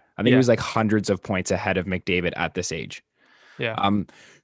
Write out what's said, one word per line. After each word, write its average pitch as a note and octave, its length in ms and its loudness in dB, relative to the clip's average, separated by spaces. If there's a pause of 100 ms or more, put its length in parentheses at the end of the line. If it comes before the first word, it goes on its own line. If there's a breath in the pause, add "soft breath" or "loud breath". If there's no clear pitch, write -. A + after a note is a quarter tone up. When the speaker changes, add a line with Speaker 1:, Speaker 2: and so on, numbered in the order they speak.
(180)
Speaker 1:
I G#2 60 -2
think A#2+ 80 4
Speaker 2:
Yeah. - 0 -
Speaker 1:
he B2+ 60 8
was, B2 120 6
like, A2+ 100 4
hundreds G#2+ 500 0
of F#2+ 140 -2
points F#2 280 -4
ahead F#2 260 -2
of F2+ 80 0
McDavid F2+ 500 -2
at E2 180 -4
this - 200 -6
age. - 280 -10 (560 soft breath)
Speaker 2:
Yeah. A2+ 200 -6
Speaker 1:
Um, G2+ 300 0 (360 loud breath)